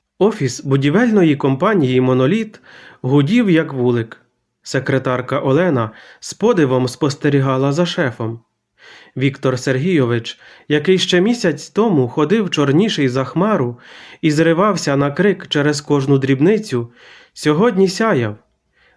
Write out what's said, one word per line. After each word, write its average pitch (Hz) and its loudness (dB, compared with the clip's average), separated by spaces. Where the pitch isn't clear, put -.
Офіс 185 -2
будівельної 160 2
компанії 135 0
«Моноліт» 131 0
гудів, 147 2
як 160 2
вулик. 123 -2
Секретарка 131 -2
Олена 135 0
з - -14
подивом 139 0
спостерігала 139 0
за 170 0
шефом. 117 -6
Віктор 131 -2
Сергійович, 127 -2
який 151 2
ще 180 0
місяць 190 -2
тому 185 0
ходив 165 0
чорніший 143 0
за 131 -2
хмару 151 -2
і 160 2
зривався 165 0
на 143 0
крик 185 0
через 147 0
кожну 139 0
дрібницю, 135 0
сьогодні 185 2
сяяв. 170 -2